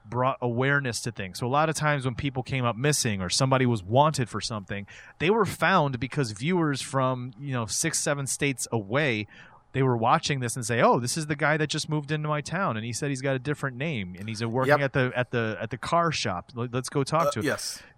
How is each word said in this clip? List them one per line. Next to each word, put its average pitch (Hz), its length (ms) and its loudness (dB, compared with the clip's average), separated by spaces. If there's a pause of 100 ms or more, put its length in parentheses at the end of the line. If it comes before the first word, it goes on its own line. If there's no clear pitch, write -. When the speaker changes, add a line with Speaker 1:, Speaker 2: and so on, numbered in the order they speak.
Speaker 1:
brought 127 340 0
awareness 127 600 2
to 117 100 -4
things. 92 260 -8
So 127 80 -2
a - 20 0
lot 147 200 4
of 156 60 0
times 147 320 0
when 127 80 -2
people 131 280 -2
came 127 220 -2
up 117 120 0
missing 123 440 2
or 90 80 -2
somebody 131 380 4
was 117 160 2
wanted 131 480 4
for 104 100 -4
something, 101 460 -6 (320)
they 151 100 2
were 214 160 4
found 156 560 2
because 127 320 -2
viewers 147 480 0
from, 131 580 0
you 139 140 -8
know, 120 140 -2
six, - 320 -2
seven 143 280 -2
states 139 460 -2
away, 113 540 0 (460)
they 131 100 2
were 127 160 4
watching 135 420 2
this 120 160 -4
and 123 80 -6
say, 117 160 0
"Oh, 147 180 6
this 123 200 -2
is 156 80 -4
the 156 100 -2
guy 151 220 2
that 151 80 0
just 151 240 -4
moved 151 200 -2
into 151 160 -2
my 151 140 -2
town, 165 380 -2
and 110 80 -6
he 120 80 -4
said 143 160 -2
he's 131 100 -4
got 139 160 0
a - 20 0
different 135 380 -4
name, 113 420 -4
and 101 80 -10
he's, 110 160 -6
uh, 117 60 0
working 127 220 2
Speaker 2:
Yep. 147 100 2
Speaker 1:
at 135 140 -2
the, 127 200 2
at 123 160 -2
the, 110 300 -2
at 113 80 -6
the 127 80 -8
car 170 340 0
shop. 95 440 -4
Let, 120 180 -6
let's 127 160 -4
go 139 160 0
talk 160 220 0
Speaker 2:
Uh, 147 60 0
Speaker 1:
to 120 80 -4
him." 180 40 -2
Speaker 2:
yes. - 380 -4 (160)